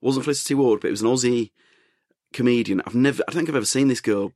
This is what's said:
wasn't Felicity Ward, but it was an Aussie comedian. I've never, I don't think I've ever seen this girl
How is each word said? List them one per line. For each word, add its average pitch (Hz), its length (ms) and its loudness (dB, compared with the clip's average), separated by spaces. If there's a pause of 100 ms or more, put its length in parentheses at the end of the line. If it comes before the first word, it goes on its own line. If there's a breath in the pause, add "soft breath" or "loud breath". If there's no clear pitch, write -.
wasn't 131 240 0
Felicity 143 300 -2
Ward, 123 260 2
but - 80 -4
it - 40 -2
was 104 100 -4
an 113 60 2
Aussie 123 420 0 (840)
comedian. 117 540 0
I've - 80 -14
never, 127 320 2
I - 60 -10
don't 170 80 -2
think 160 80 -2
I've 151 80 -2
ever 117 80 0
seen 135 240 0
this 123 120 0
girl 101 360 -2